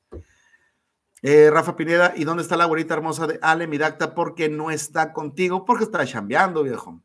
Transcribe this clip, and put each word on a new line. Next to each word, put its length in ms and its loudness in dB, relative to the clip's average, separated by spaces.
Eh, 240 8
Rafa 280 2
Pineda, 400 2
"¿Y 80 -2
dónde 180 -2
está 140 -2
la 80 4
güerita 280 -2
hermosa 340 -4
de 140 -6
Ale, 240 2
mi 120 -6
Dacta? 360 -2
Porque 360 -2
no 220 -6
está 420 -4
contigo, 500 -4
porque 220 0
está 200 -2
chambeando, 580 -2
viejo". 420 -8